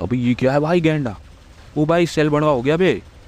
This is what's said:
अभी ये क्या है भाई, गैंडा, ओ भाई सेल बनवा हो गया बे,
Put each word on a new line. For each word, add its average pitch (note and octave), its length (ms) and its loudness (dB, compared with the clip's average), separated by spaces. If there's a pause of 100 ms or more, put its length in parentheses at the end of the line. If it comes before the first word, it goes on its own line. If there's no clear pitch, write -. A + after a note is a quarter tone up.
अभी B2 180 -4
ये B2 120 0
क्या B2+ 200 0
है D3 60 0
भाई, E3 220 0
गैंडा, D3 340 -2 (600)
ओ D3 80 0
भाई E3+ 200 2
सेल D#3 240 0
बनवा D3+ 220 2
हो B2+ 100 0
गया C#3+ 160 0
बे, D#3+ 240 2 (260)